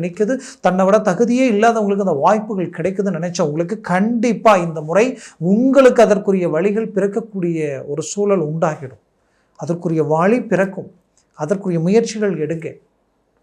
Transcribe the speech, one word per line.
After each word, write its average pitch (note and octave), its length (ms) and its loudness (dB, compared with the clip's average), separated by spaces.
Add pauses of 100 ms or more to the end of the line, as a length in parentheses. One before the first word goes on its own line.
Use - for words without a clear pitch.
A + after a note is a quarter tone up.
நிக்குது. G#3 300 -2 (260)
தன்னை F#3 240 2
விட G3 120 4
தகுதியே A3+ 560 0
இல்லாதவங்களுக்கு G#3 540 2
அந்த D#3+ 180 0
வாய்ப்புகள் G3 520 0
கிடைக்குதுன்னு F#3+ 420 0
நினைச்சவங்களுக்கு E3+ 600 -4
கண்டிப்பா G#3+ 760 2
இந்த E3 260 -2
முறை E3+ 240 2 (320)
உங்களுக்கு B3 680 4
அதற்குரிய G3 460 2
வழிகள் G3+ 460 -2
பிறக்கக்கூடிய F3+ 920 -4
ஒரு C#3+ 140 -6
சூழல் G3 500 -2
உண்டாகிடும். D#3 500 -6 (540)
அதற்குரிய E3 480 -4
வழி E3+ 400 2
பிறக்கும். F#3+ 480 -4 (420)
அதற்குரிய F#3 460 -4
முயற்சிகள் G#3 580 0
எடுங்க. D#3 300 -6 (760)